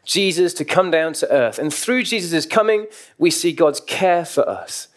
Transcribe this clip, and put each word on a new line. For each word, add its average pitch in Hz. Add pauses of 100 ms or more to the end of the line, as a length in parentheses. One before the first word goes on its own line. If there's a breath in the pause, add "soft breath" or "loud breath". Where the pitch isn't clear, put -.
Jesus, 180
to 151
come 180
down 160
to -
earth. 123
And 151
through 247
Jesus' 175
coming, 214 (320 loud breath)
we 170
see 170
God's 147
care 175
for -
us, -